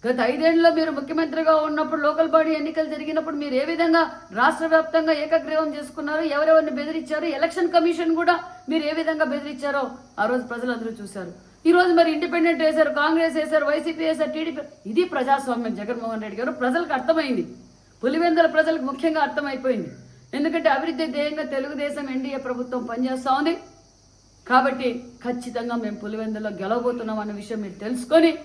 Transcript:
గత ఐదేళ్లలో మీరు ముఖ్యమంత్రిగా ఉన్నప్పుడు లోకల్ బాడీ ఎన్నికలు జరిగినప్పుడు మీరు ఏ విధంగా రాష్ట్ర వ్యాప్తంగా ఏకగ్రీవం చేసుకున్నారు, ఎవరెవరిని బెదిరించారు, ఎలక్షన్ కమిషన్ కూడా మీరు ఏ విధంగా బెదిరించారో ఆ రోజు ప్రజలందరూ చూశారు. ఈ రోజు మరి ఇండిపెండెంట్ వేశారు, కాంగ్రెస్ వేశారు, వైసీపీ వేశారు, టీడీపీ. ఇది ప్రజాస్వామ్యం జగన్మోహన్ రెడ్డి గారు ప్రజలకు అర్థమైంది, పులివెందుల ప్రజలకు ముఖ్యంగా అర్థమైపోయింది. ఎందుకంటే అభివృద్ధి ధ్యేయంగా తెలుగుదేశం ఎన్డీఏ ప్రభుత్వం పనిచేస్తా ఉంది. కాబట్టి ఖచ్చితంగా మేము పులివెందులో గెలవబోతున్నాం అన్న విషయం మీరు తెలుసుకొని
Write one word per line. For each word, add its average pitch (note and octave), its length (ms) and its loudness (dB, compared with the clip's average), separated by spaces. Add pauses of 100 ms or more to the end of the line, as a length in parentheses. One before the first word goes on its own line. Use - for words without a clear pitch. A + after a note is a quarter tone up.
గత B3 120 0
ఐదేళ్లలో D#4+ 560 4
మీరు D#4+ 160 0
ముఖ్యమంత్రిగా D#4 640 0
ఉన్నప్పుడు D#4 460 0
లోకల్ D#4 260 2
బాడీ D#4+ 240 4
ఎన్నికలు D#4 380 -2
జరిగినప్పుడు D4+ 460 -4
మీరు C#4+ 180 -4
ఏ C4 120 2
విధంగా E4 560 2 (100)
రాష్ట్ర C4+ 360 0
వ్యాప్తంగా D#4+ 460 2
ఏకగ్రీవం D#4 640 0
చేసుకున్నారు, D4 460 -6
ఎవరెవరిని D#4 500 4
బెదిరించారు, D4+ 540 -4
ఎలక్షన్ E4 460 0
కమిషన్ E4 440 2
కూడా E4+ 240 2 (300)
మీరు D#4 140 0
ఏ D4 80 -2
విధంగా D#4+ 340 0
బెదిరించారో C#4 680 -4 (280)
ఆ G3+ 60 2
రోజు B3 180 0
ప్రజలందరూ A#3 480 -6 (100)
చూశారు. F#3 320 -12 (320)
ఈ D#4+ 60 6
రోజు F4+ 220 6
మరి E4 180 6
ఇండిపెండెంట్ E4 500 2
వేశారు, D#4 280 4
కాంగ్రెస్ D#4+ 460 2
వేశారు, D4+ 300 2
వైసీపీ D#4 400 0
వేశారు, D#4 260 0
టీడీపీ. D#4 300 -6 (280)
ఇది D#4 140 2
ప్రజాస్వామ్యం B3+ 720 0
జగన్మోహన్ A3+ 460 -6
రెడ్డి G3+ 200 -8
గారు B3+ 100 -2
ప్రజలకు D4 420 -2
అర్థమైంది, C4+ 640 0 (480)
పులివెందుల E4 420 2
ప్రజలకు D#4+ 360 2
ముఖ్యంగా D4 400 0
అర్థమైపోయింది. C4 680 -2 (420)
ఎందుకంటే D#4+ 360 2
అభివృద్ధి C#4+ 380 0
ధ్యేయంగా D4+ 360 -4
తెలుగుదేశం C#4 680 -6
ఎన్డీఏ C4+ 280 -6
ప్రభుత్వం B3 480 -6
పనిచేస్తా B3+ 480 -2
ఉంది. D#4 240 0 (880)
కాబట్టి B3+ 640 2 (160)
ఖచ్చితంగా A#3+ 480 -4
మేము G#3+ 200 -4
పులివెందులో G#3+ 540 -6
గెలవబోతున్నాం A3 720 -2
అన్న G#3 120 -6
విషయం G#3 300 -8
మీరు G3 120 -10
తెలుసుకొని C#4+ 720 4